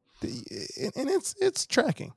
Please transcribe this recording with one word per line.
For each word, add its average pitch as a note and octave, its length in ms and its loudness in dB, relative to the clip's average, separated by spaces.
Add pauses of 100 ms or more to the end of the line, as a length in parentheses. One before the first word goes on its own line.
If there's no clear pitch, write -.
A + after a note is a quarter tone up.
(220)
the, - 80 -4 (520)
and, G#3 140 -2
and C4+ 140 0
it's, - 320 2
it's F#4+ 260 2
tracking. - 500 2